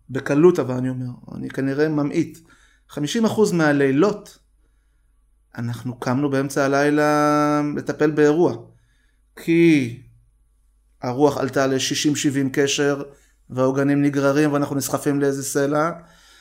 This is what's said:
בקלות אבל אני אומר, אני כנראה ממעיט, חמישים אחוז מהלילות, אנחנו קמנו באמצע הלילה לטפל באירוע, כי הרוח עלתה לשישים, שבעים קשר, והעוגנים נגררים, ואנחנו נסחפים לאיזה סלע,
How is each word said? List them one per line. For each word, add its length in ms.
בקלות 500
אבל 160
אני 140
אומר, 160
אני 140
כנראה 400
ממעיט, 480
חמישים 360
אחוז 260
מהלילות, 880
אנחנו 420
קמנו 300
באמצע 360
הלילה 960
לטפל 360
באירוע, 440
כי 680
הרוח 360
עלתה 300
לשישים, 480
שבעים 380
קשר, 500
והעוגנים 520
נגררים, 520
ואנחנו 220
נסחפים 460
לאיזה 220
סלע, 480